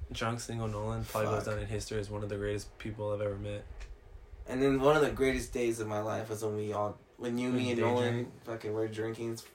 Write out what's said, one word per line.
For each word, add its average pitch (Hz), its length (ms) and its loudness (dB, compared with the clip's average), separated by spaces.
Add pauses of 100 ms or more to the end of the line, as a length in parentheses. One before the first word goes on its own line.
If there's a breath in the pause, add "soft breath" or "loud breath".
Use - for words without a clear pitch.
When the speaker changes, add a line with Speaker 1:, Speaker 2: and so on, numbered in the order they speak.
(120)
Speaker 1:
Drunk 117 280 0
single 113 280 -4
Nolan 110 380 -2
probably 107 240 0
goes 104 160 2
Speaker 2:
Fuck. 107 80 0
Speaker 1:
down 104 100 -2
in 101 40 -4
history 107 320 -2
as 101 100 -4
one 104 140 -4
of 101 60 -4
the 101 80 -2
greatest 104 420 -2
people 107 340 -4
I've 104 80 -2
ever 101 140 0
met. 104 280 -6 (840)
Speaker 2:
And 131 140 0
then 135 200 6
one 147 140 8
of 151 80 8
the 123 80 4
greatest 127 420 2
days 117 260 2
of 107 80 -2
my 104 140 0
life 110 280 -2
was 107 140 -4
when 107 140 0
we 107 160 -2
all, 104 240 0 (200)
when 120 200 -2
you, 127 120 0
Speaker 1:
When 123 80 2
Speaker 2:
me, 123 140 2
and 117 80 2
Speaker 1:
day 113 60 4
Speaker 2:
Nolan 120 280 4
Speaker 1:
drank. 120 320 -4
Speaker 2:
fucking 110 280 -4
were 110 140 0
drinking. 113 500 -4 (180)